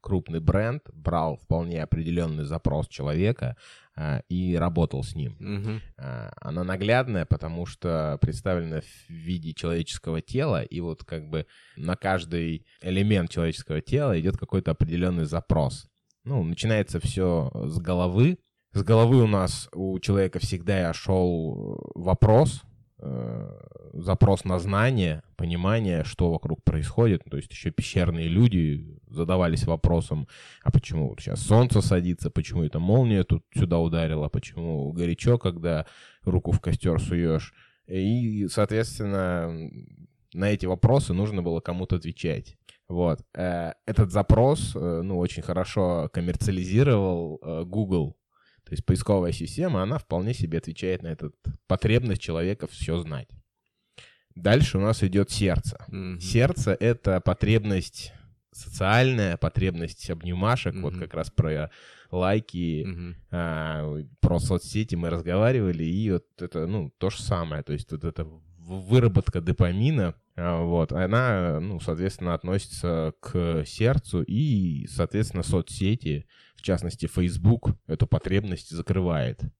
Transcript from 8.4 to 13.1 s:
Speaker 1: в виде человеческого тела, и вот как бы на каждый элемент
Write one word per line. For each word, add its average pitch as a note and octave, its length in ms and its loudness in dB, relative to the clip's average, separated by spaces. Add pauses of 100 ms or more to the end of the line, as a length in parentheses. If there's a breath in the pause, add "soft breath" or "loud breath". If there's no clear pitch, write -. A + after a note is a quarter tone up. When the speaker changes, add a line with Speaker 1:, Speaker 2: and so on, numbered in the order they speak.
Speaker 1:
в - 280 -20
виде E2 440 -8
человеческого E2 680 -4
тела, B2 420 -2
и - 180 -8
вот E2 220 -8
как D#2 260 -12
бы D#2 160 -4 (320 loud breath)
на E2+ 180 -4
каждый E2 680 -4 (160 soft breath)
элемент F#2+ 500 2